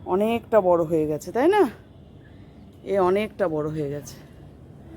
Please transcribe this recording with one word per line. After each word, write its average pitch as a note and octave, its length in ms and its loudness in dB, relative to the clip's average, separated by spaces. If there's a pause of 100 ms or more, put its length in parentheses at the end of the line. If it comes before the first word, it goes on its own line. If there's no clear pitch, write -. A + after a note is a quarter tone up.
অনেকটা A3 560 0
বড় F3 220 4
হয়ে D#3 240 0
গেছে, D3+ 240 -6
তাই B3 160 2
না? G4+ 160 4 (1200)
এ G3 160 -4
অনেকটা G3 480 0
বড় D#3 220 -4
হয়ে D#3 200 -6
গেছে। C#3+ 260 -12 (800)